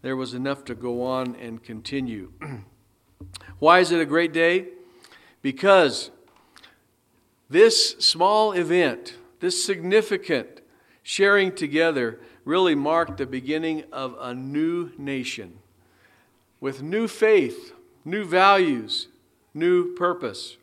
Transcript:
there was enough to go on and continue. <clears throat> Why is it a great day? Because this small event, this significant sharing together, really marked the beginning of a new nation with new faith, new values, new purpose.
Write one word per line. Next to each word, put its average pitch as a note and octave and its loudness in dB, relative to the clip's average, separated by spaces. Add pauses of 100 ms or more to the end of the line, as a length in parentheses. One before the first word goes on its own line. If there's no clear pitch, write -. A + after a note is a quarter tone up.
there C3 -6
was C3 -8
enough C#3 -6
to A#2+ -10
go A#2+ -6
on B2+ -4
and A2+ -16
continue. A2+ -10
<clears throat> - -20
Why E3 8
is F3 2
it E3+ 2
a D#3+ 0
great D#3+ 0
day? E3+ 2 (720)
Because D#3+ 2 (1400)
this A3 4
small G#3 2
event, E3+ 0 (220)
this F3+ -4
significant F#3 -2 (440)
sharing G3 2
together, D3 -2 (240)
really E3+ 2
marked D3 -2
the C3+ -4
beginning D3+ -6
of C3+ -10
a B2+ -10
new D#3 -4
nation A#2+ -10 (960)
with C3+ -8
new G3+ -2
faith, G#3 2 (320)
new G3 -4
values, F3+ 2 (480)
new F3 0
purpose. F3 -6